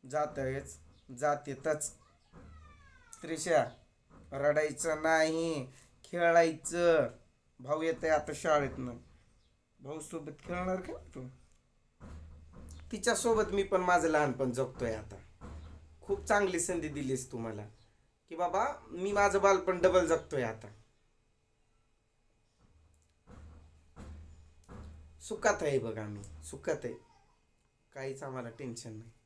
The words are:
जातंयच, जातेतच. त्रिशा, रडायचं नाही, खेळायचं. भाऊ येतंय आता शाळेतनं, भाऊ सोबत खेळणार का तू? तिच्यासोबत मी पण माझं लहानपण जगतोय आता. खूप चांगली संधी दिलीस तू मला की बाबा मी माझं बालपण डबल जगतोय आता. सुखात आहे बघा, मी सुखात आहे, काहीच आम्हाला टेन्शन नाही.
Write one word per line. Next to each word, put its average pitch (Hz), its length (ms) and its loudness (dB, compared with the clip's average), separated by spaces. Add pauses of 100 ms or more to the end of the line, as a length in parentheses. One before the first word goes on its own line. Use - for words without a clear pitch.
(100)
जातंयच, 139 680 -4 (400)
जातेतच. 147 720 -2 (1300)
त्रिशा, 160 420 2 (680)
रडायचं 151 720 2
नाही, 160 720 2 (320)
खेळायचं. 170 1040 4 (500)
भाऊ 147 240 -2
येतंय 160 280 0
आता 151 240 2
शाळेतनं, 139 580 0 (880)
भाऊ 147 200 -10
सोबत 151 320 -10 (140)
खेळणार 185 340 -2
का - 120 -10
तू? - 360 -14 (1600)
तिच्यासोबत 220 600 2
मी 196 100 2
पण 190 180 2
माझं 180 280 4
लहानपण 135 420 2
जगतोय 123 440 -2
आता. - 540 -14 (540)
खूप 196 220 -4
चांगली 196 360 2
संधी 165 280 -2
दिलीस 131 440 -4
तू 127 60 -10
मला 107 240 -8 (680)
की 165 80 -12
बाबा 180 300 0 (240)
मी 185 220 -4
माझं 202 280 4
बालपण 185 380 4
डबल 180 280 6
जगतोय 151 360 0
आता. 107 240 -6 (4000)
सुखात 220 340 2
आहे 143 160 2
बघा, 110 240 -4
मी 104 420 -12
सुखात - 400 -6
आहे, 117 100 -6 (1000)
काहीच 135 280 -8
आम्हाला 127 260 -8
टेन्शन 117 440 -10
नाही. 110 180 -16 (160)